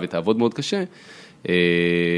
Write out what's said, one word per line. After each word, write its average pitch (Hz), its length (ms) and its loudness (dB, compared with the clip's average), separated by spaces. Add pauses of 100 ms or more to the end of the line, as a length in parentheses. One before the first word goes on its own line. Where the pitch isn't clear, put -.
ותעבוד 90 360 -2
מאוד 117 160 0
קשה, 185 300 -4 (680)
אה, 90 40 0 (640)